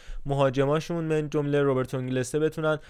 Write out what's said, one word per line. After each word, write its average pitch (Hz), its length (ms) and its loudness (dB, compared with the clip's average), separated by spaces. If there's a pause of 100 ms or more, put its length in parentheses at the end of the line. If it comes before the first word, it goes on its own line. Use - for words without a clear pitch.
(240)
مهاجماشون، 139 800 2
من 156 260 0
جمله 143 320 0
روبرتو 131 360 0
انگلسه، 127 420 -2
بتونن 156 400 0 (100)